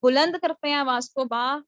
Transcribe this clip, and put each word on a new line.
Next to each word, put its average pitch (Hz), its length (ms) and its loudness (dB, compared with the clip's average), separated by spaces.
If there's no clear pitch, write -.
بلند 285 380 4
کرتے 320 260 -4
ہیں 294 80 0
آواز 254 340 -2
کو، 262 160 -4
با، 247 320 -2